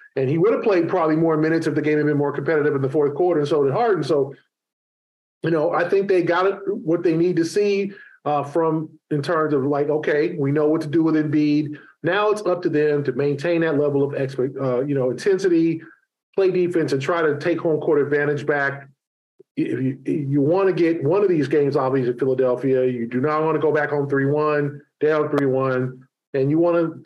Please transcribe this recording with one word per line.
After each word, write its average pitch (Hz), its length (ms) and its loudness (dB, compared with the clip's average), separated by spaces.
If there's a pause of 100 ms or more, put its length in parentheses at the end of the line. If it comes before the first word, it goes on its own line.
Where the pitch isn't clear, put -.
(180)
and 135 120 0
he 160 80 0
would 208 160 4
have 226 100 -2
played 180 260 2
probably 160 260 2
more 160 220 2
minutes 160 300 0
if 143 80 -2
the 151 60 0
game 151 160 2
had 147 100 0
been 147 100 0
more 143 160 0
competitive 147 420 0
in 135 60 -2
the 131 80 0
fourth 143 260 0
quarter, 175 240 2
and 143 80 0
so 147 160 2
did 139 100 2
Harden. 190 300 0
So, 143 300 0 (1120)
you 160 80 -2
know, 156 220 0
I 170 160 0
think 196 180 0
they 190 160 2
got 170 220 0
it, 196 100 0 (120)
what 170 360 -2
they 165 140 2
need 175 200 0
to 165 80 0
see, 202 480 -2 (320)
uh, 147 180 0
from, 160 460 -2 (200)
in 147 140 -2
terms 156 320 0
of, 131 80 0
like, 143 260 0
okay, 151 480 0
we 139 140 0
know 151 160 2
what 160 140 0
to 156 60 -6
do 160 140 0
with 156 140 2
Embiid. 151 640 0 (260)
Now 202 260 0
it's 208 140 -2
up 175 200 -2
to 180 60 0
them 147 360 0
to 135 80 -4
maintain 143 480 0
that 156 180 0
level 139 240 2
of 139 100 -4
expect, 135 440 -4
uh, 127 240 -2
you 143 120 -2
know, 131 160 0
intensity, 175 720 0 (540)
play 190 160 2
defense, 175 420 0
and 135 80 -2
try 170 220 -2
to 147 160 0
take 170 200 -2
home 156 220 0
court 147 200 2
advantage 147 440 -2
back. 139 420 -2 (720)
If 131 240 -4
you, 131 240 -4
you 143 360 -2
wanna 185 320 2
get 165 300 0
one 180 200 2
of 190 60 2
these 151 180 0
games, 143 280 2
obviously, 131 360 0
in 120 80 -4
Philadelphia, 127 680 0
you 120 220 -2
do 123 120 -2
not 151 240 0
wanna 156 160 0
go 151 120 0
back 147 180 0
home 143 180 -2
three 135 180 0
one, 147 540 0 (200)
down 151 300 0
three 143 180 2
one, 131 600 -2 (280)
and 139 160 0
you 160 80 2
wanna 170 300 2 (160)